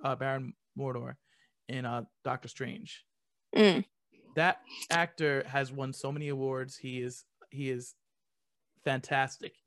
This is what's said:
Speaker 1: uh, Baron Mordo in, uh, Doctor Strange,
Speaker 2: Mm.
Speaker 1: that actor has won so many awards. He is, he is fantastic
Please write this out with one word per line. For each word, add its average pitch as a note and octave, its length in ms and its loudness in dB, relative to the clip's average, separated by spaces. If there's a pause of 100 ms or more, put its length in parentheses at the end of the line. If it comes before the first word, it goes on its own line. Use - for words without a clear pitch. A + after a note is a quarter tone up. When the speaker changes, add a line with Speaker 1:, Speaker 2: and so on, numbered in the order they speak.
Speaker 1:
uh, C3+ 120 2
Baron C3+ 400 -2 (220)
Mordo B2+ 380 -4 (520)
in, B2+ 180 -4
uh, A#2+ 200 -4 (180)
Doctor B2+ 240 -4
Strange, - 580 -10 (500)
Speaker 2:
Mm. G3 300 8 (500)
Speaker 1:
that E3 280 4 (260)
actor E3 580 2
has C3+ 240 0
won C3+ 220 -4
so C#3 180 -4
many D3+ 180 -4
awards. C3 480 -2
He B2+ 240 -6
is, B2 240 -6 (260)
he C3+ 180 -4
is B2 260 -6 (880)
fantastic C3+ 840 0